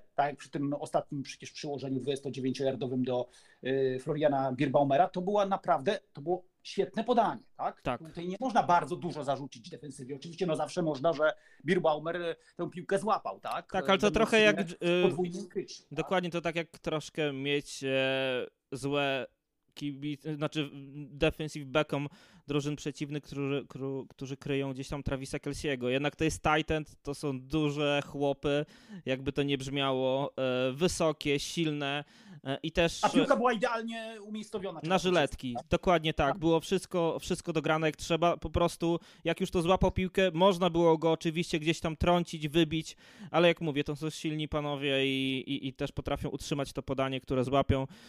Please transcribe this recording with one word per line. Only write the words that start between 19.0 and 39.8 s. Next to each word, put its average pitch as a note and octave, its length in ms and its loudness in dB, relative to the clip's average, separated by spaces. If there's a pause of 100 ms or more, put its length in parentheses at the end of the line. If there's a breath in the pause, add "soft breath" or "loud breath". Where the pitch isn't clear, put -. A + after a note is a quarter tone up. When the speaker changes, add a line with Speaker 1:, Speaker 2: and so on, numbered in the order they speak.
Speaker 2:
kibic-, D3 640 -8
znaczy, D3 320 -4 (260)
defensive D3 720 -4
backom C#3+ 420 0 (400 loud breath)
drużyn C#3+ 280 -2
przeciwnych, C#3+ 480 -8
którzy, C#3 460 -4
którzy, C3+ 400 -8
którzy C3+ 280 -10
kryją C#3 360 -4
gdzieś C3+ 140 -10
tam C#3+ 160 -6
Travisa C3+ 340 -6
Kelce'ego. C#3 500 -4
Jednak C#3 280 0
to - 80 -2
jest D#3+ 200 0
tight D#3 280 2
end, D#3 320 -4
to C#3+ 100 -8
są C#3 280 -4
duże C#3+ 640 2
chłopy, C#3+ 600 0 (400 loud breath)
jakby C3 260 -2
to C#3+ 120 0
nie C#3 140 2
brzmiało, C3+ 800 0
e, B2+ 340 2
wysokie, D3+ 680 0
silne, D3 640 -2 (400 loud breath)
e, C3+ 200 -2
i E3 80 -4
też E3+ 320 2
Speaker 1:
A - 60 4
piłka C4 260 4
była A#3+ 180 4
idealnie A3+ 680 -4
umiejscowiona, G#3 540 -8
Speaker 2:
na D3+ 60 -12
Speaker 1:
trzeba F3 160 2
Speaker 2:
żyletki. E3+ 500 2
Speaker 1:
powiedzieć, A#2+ 140 -10
tak? - 60 -18 (120)
Speaker 2:
Dokładnie D#3+ 340 4
tak. D3 180 2
Speaker 1:
Tak. - 60 -4
Speaker 2:
Było E3 220 4
wszystko, E3+ 600 0
wszystko - 340 -4
dograne D#3 340 2
jak D3+ 100 0
trzeba. E3+ 400 2
Po D#3+ 120 -8
prostu, E3+ 500 2 (240 loud breath)
jak E3 180 0
już F#3 100 0
to F#3 100 2
złapał F#3 300 4